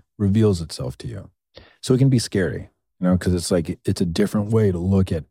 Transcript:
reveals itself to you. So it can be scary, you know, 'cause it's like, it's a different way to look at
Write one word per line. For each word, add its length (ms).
reveals 440
itself 380
to 100
you. 200
So 120
it 40
can 120
be 100
scary, 500
you 80
know, 100
'cause 160
it's 180
like, 320
it's 160
a 60
different 460
way 200
to 60
look 340
at 200